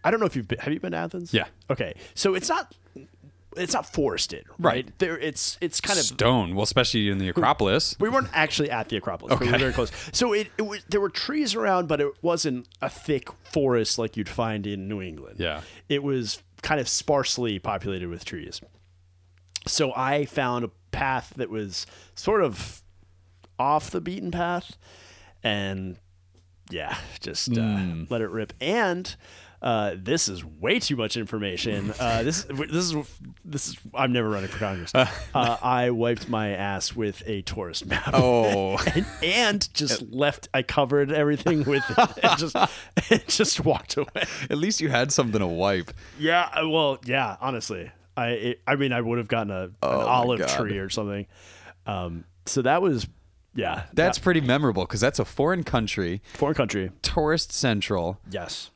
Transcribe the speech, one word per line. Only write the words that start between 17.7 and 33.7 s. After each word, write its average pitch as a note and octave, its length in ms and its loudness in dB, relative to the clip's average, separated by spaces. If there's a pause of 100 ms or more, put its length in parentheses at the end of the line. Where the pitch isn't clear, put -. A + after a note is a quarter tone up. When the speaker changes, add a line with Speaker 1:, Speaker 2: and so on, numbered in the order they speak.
Speaker 1:
with E2+ 160 -10
trees. - 360 -10 (1040)
So C3 280 0
I C#3 300 2
found B2 400 0
a - 60 -8 (200)
path C3 460 -2
that A#2 120 -4
was G#2 360 -6 (300)
sort G3+ 280 2
of - 380 -4 (800)
off D3 320 2
the F3+ 100 -4
beaten F3+ 300 -6
path, F3 440 -2 (680)
and G2 540 -2 (720)
yeah, D2+ 260 -6 (220)
just, - 320 -6
uh, - 100 2
Speaker 2:
Mm. F#2 480 -2
Speaker 1:
let A#2 120 -2
it G2+ 80 -2
rip. G#2+ 300 -6
And F3+ 560 -2 (460)
uh, G#2+ 340 0
this A#2+ 320 0
is F#2 160 -6
way A2+ 360 -2
too - 160 -2
much A2 200 -2
information. G#2 840 -2
Uh, A#2 240 2
this, - 200 0
Speaker 2:
<laughs> - 60 -14
Speaker 1:
this D#3 420 -2
is, D#3 40 -2 (500)
this D3 220 -6
is, - 100 -10 (160)